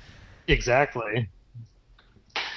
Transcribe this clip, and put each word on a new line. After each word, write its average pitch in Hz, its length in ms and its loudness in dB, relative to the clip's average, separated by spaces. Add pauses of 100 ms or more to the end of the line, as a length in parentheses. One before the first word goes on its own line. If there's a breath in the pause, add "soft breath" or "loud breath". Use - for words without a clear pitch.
(480 soft breath)
Exactly. 120 800 2 (1300 loud breath)